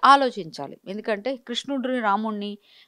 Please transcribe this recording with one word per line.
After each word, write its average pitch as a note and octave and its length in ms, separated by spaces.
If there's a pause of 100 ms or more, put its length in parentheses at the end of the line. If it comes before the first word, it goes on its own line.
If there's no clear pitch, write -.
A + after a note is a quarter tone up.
ఆలోచించాలి. A#3+ 720 (100)
ఎందుకంటే G#3+ 480
కృష్ణుడిని, B3+ 640
రాముడిని G#3 580 (300)